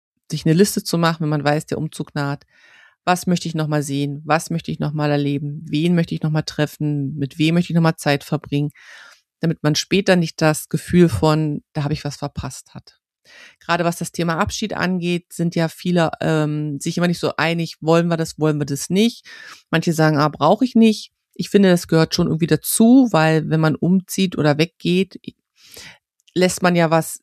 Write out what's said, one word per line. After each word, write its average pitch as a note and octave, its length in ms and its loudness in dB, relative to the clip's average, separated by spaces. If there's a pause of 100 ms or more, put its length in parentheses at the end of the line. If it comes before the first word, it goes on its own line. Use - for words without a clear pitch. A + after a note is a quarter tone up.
(300)
sich - 160 -6
eine D#3+ 80 4
Liste G3+ 280 2
zu - 160 -4
machen, E3 260 0
wenn D3 60 -2
man D3+ 140 -2
weiß, D3 220 0
der - 120 -6
Umzug - 380 -8
naht. C#3+ 300 -6 (580)
Was F3+ 240 -2
möchte F3 220 -2
ich D#3+ 60 -6
nochmal D3+ 280 0
sehen? C#3+ 400 -4
Was D#3 260 0
möchte E3 220 -6
ich D#3 80 -8
nochmal D3+ 320 -2
erleben? C#3+ 540 -2
Wen D#3 280 0
möchte E3+ 220 0
ich D#3+ 60 -8
nochmal D#3 220 0
treffen? D3 720 -4
Mit C#3 200 -6
wem D#3+ 180 2
möchte F3 180 0
ich - 20 0
nochmal E3 220 2
Zeit C#3+ 260 0
verbringen? D3 460 -4 (720)
Damit E3 200 -2
man D3+ 140 0
später F#3+ 400 2
nicht E3 260 -2
das D#3 280 0
Gefühl E3+ 400 2
von, D#3 540 0 (100)
da D3+ 100 -4
habe D3 100 -4
ich - 120 -6
was D3 100 -8
verpasst - 580 -12
hat. - 280 -20 (580)
Gerade E3+ 240 -2
was E3+ 140 -2
das - 160 -8
Thema E3 240 -2
Abschied G#3 360 -4
angeht, F3 600 -4
sind E3+ 200 -4
ja E3 140 0
viele, F3 440 0 (100)
ähm, D3+ 580 -2
sich - 180 -6
immer F3 100 2
nicht F3 120 -2
so - 160 -4
einig, E3 460 -2
wollen E3+ 260 2
wir E3+ 80 0
das, D#3+ 240 -6
wollen D3+ 180 0
wir C#3+ 80 -4
das C#3+ 240 -6
nicht. G#3+ 360 0 (440)
Manche E3 220 0
sagen, D#3 260 4
ah, D3 120 2
brauche D#3+ 340 2
ich B3 120 0
nicht. A3+ 360 2 (220)
Ich - 160 -10
finde, G3+ 200 4
das F3 200 2
gehört D#3+ 260 2
schon E3+ 120 0
irgendwie D#3+ 200 -2
dazu, A#3 640 4
weil D#3 380 2
wenn D#3 100 0
man D#3 160 2
umzieht F#3 640 0
oder D3 200 2
weggeht, F3 640 -2 (1120)
lässt F3+ 280 0
man F3+ 160 2
ja E3 120 2
was D#3+ 340 0